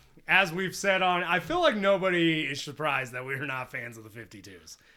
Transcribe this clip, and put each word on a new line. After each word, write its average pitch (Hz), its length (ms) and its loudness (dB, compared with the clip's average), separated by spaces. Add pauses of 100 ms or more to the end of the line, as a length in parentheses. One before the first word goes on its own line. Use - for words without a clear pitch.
(280)
as 175 240 4
we've 185 240 -4
said 190 260 2
on, 180 220 2
I 175 160 2
feel 320 220 -2
like 294 140 4
nobody 175 680 2
is 139 180 -6
surprised 135 520 -2
that 127 120 -8
we're 135 200 -6
not 131 260 -6
fans 120 260 -10
of 110 60 -18
the 110 60 -18
fifty-twos. 101 680 -18 (200)